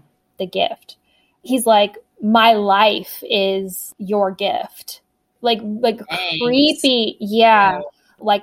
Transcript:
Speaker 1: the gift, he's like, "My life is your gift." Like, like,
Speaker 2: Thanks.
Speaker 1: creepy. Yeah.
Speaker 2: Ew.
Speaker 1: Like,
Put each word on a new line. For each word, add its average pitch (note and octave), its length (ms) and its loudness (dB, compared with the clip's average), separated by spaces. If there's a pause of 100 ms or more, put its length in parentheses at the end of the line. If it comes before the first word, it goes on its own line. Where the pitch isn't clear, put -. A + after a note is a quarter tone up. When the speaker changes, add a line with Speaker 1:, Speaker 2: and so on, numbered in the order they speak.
(380)
Speaker 1:
the F#3+ 80 -6
gift, - 500 -6 (460)
he's A#3+ 240 -2
like, G#3 320 2 (220)
"My A3 340 4
life G3+ 760 0
is G3 680 -4
your G3+ 340 -2
gift." - 680 -8 (380)
Like, A#3 220 -2
like, A3 460 -4
Speaker 2:
Thanks. F3 360 -6
Speaker 1:
creepy. C4 760 0
Yeah. G#3 580 4
Speaker 2:
Ew. - 60 -10 (340)
Speaker 1:
Like, G#3 240 0